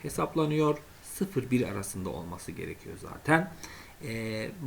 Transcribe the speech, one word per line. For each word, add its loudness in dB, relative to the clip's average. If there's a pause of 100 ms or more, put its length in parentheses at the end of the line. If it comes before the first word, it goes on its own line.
hesaplanıyor. 4 (260)
Sıfır -2
bir 6
arasında -4
olması -6
gerekiyor -8
zaten. 4 (500)
E, -2 (180)